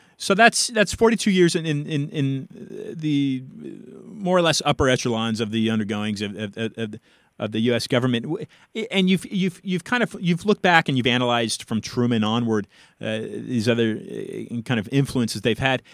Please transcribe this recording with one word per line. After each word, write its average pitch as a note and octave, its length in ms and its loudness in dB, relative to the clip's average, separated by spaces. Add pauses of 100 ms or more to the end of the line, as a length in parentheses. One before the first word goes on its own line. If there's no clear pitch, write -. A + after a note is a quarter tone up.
(180)
So - 180 -2
that's, A3+ 320 4
that's A3 260 0
forty-two A3+ 380 2
years F3+ 240 4
in, E3 100 -4
in, D3+ 220 -2
in, D3+ 220 -2
in C3+ 380 -2 (500)
the, C#3+ 460 0
uh, - 600 -16
more F#3 320 0
or F3 40 4
less E3 240 2
upper C#3+ 240 4
echelons A2+ 500 0
of G#2+ 120 -2
the A2 180 2
undergoings G#2+ 520 -2
of, G2+ 140 -6
of, G2+ 220 -8
of, A2+ 200 -6
of, A2 180 -8 (440)
of A2 140 -4
the A2+ 60 -2
U A#2 140 2
S A2+ 140 -2
government. A#2+ 360 0
W-, D#3 220 -6 (460)
and F#3 180 4
you've, F#3+ 220 2
you've, F#3 320 -2
you've F3+ 220 -4
kind A#3+ 180 0
of, - 160 -2
you've E3+ 260 0
looked G#3 180 2
back E3+ 260 6
and C3+ 80 2
you've B2 100 2
analyzed A#2+ 560 0
from A2 160 -2
Truman A#2+ 460 0
onward, A2 420 0 (320)
uh, A2 200 -4
these A2 500 -2
other, A#2 220 4
uh, A2 720 -8
kind A2+ 180 0
of F#2 100 -6
influences C3 520 0
they've A2+ 160 2
had. C3 220 0 (120)